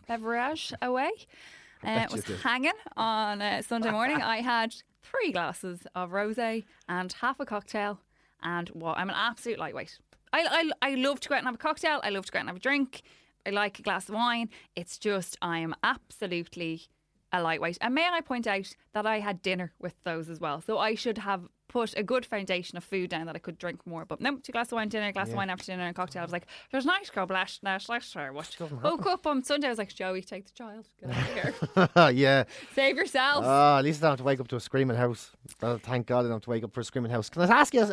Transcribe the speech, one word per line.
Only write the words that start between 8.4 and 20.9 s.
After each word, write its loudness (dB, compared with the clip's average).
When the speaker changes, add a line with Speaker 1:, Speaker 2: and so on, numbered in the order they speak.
Speaker 1:
and -4
wa-, -4
I'm -2
an -6
absolute -4
lightweight. -10
I, 2
I, 2
I 0
love 2
to -8
go 2
out 2
and -4
have -4
a -14
cocktail. 0
I -2
love -4
to -14
go -2
out -2
and -6
have -8
a -18
drink. 0
I -4
like 0
a -18
glass -2
of -6
wine. 0
It's -8
just -2
I -2
am -4
absolutely -4
a 2
lightweight. 0
And 0
may 4
I 0
point -4
out -2
that -2
I 2
had -4
dinner -2
with -8
those -6
as -12
well. -4
So -2
I 2